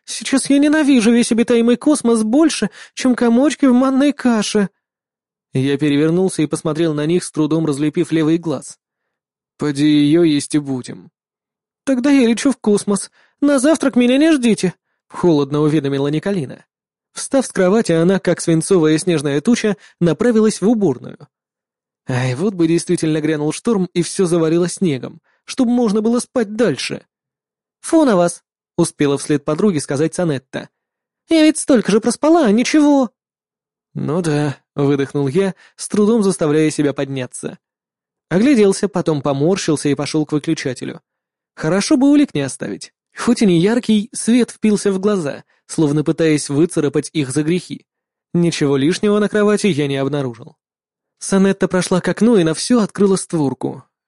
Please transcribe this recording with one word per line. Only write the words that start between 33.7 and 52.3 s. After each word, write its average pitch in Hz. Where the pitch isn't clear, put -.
"Ну 143
да", 147
выдохнул 143
я, 180
с -
трудом 208
заставляя 156
себя 147
подняться. 135
Огляделся, 208
потом 160
поморщился 147
и 139
пошел 151
к -
выключателю. 135
Хорошо 196
бы 277
улик 294
не 147
оставить. -
Хоть 240
и 226
не 175
яркий, 214
свет 233
впился 208
в 190
глаза, 185
словно 151
пытаясь 156
выцарапать 147
их 139
за 151
грехи. 165
Ничего 156
лишнего 190
на 208
кровати 208
я 147
не 139
обнаружил. 135
Санетта 190
прошла 180
к -
окну 214